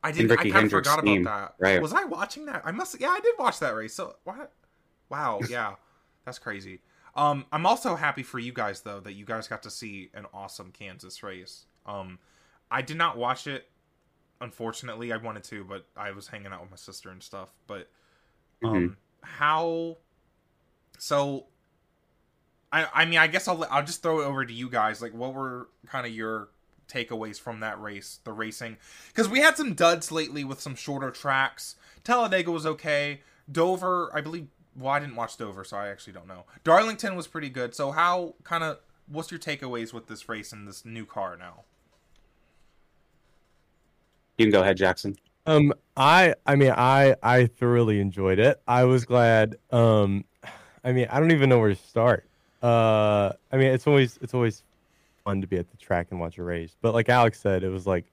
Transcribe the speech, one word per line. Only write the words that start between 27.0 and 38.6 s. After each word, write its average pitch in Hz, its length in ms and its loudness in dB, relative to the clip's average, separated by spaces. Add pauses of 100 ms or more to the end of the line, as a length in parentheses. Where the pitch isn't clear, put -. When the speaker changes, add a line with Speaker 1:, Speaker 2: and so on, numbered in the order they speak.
Speaker 1:
from 113 220 -14
that 107 200 -8
race, 101 440 -16
the 113 80 -14
racing? 110 460 -10 (360)
'Cause 226 140 0
we 247 120 0
had 311 180 6
some 262 160 -4
duds 170 360 2
lately 151 340 -8
with 135 160 -12
some 135 160 -12
shorter 139 340 -8
tracks. - 640 -4 (280)
Talladega 196 460 0
was 165 140 -4
okay. 147 560 -4 (300)
Dover, 180 640 0
I 151 80 -4
believe, 156 240 -10 (280)
well, 131 180 -6
I 143 80 0
didn't 135 160 -12
watch 117 200 -8
Dover, 98 280 -12
so 101 120 -14
I 101 120 -8
actually 98 260 -16
don't 87 120 -20
know. 92 180 -20 (200)
Darlington 202 500 4
was 170 120 -10
pretty 147 240 -10
good. 123 240 -8
So 139 160 -4
how, 175 440 0 (140)
kinda, 160 300 -4 (280)